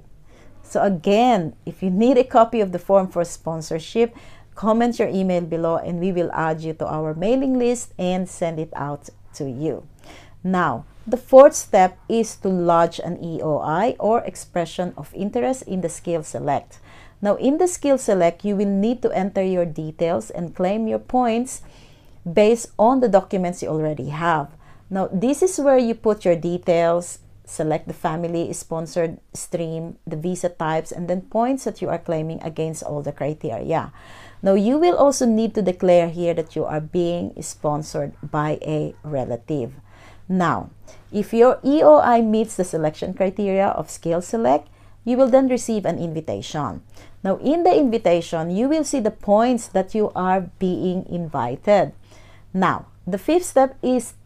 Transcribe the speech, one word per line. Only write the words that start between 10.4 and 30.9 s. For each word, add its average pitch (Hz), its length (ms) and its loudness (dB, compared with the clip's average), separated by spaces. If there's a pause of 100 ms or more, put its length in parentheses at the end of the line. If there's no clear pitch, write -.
Now, 170 420 -2 (200)
the 220 120 -2
fourth 269 360 8
step 185 460 2 (100)
is 226 280 -2
to - 120 -4
lodge 170 500 2
an - 240 -8
E 165 180 -8
O 151 180 -2
I 180 400 -2
or 226 220 0
expression - 760 -6
of - 160 -16
interest 240 500 -4
in 185 180 -6
the 165 80 -4
skill 165 340 -6
select. - 560 -6 (420)
Now, 202 140 2
in 269 220 2
the 359 100 2
skill 285 300 0
select, 175 460 0
you 202 120 -2
will 202 140 0
need 208 320 0
to 226 100 0
enter 190 320 -2
your 185 220 0
details 165 640 -4
and 175 260 -8
claim 208 320 -2
your 220 120 -2
points 247 600 -2 (600)
based 214 560 2
on 247 220 4
the 247 80 4
documents 185 560 0
you - 60 -6
already 151 400 -4
have. 156 420 -2 (380)
Now, 190 220 -2
this 233 300 0
is 370 180 0
where 277 180 4
you 233 180 2
put 214 300 -2
your 175 100 4
details, 170 840 0 (260)
select 160 420 -4
the 170 60 -10
family 170 600 -4
sponsored 165 680 -6 (140)
stream, 165 720 -8
the 165 100 -8
visa 175 340 -4
types, 160 420 -4